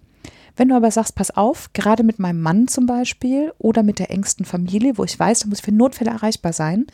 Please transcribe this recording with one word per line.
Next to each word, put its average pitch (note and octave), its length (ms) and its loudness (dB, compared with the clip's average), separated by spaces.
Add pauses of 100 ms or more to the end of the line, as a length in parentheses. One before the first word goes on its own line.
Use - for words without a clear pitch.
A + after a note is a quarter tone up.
(560)
Wenn B3+ 120 4
du C4 80 4
aber A3+ 140 4
sagst, A3 240 -2
pass - 160 -2
auf, A3 420 -2
gerade A3+ 320 2
mit A3+ 140 2
meinem F3 220 -2
Mann F#3+ 280 2
zum B3 180 0
Beispiel B3+ 720 -2
oder A3+ 240 2
mit G#3 160 2
der F#3 120 -6
engsten F#3+ 340 -4
Familie, G3+ 540 -2
wo G3 60 0
ich - 140 -6
weiß, F#3 220 2
da G#3 80 -6
muss G3+ 100 -4
ich - 60 -16
für G#3 80 0
Notfälle A#3 380 2
erreichbar G#3+ 420 -4
sein, E3+ 420 -2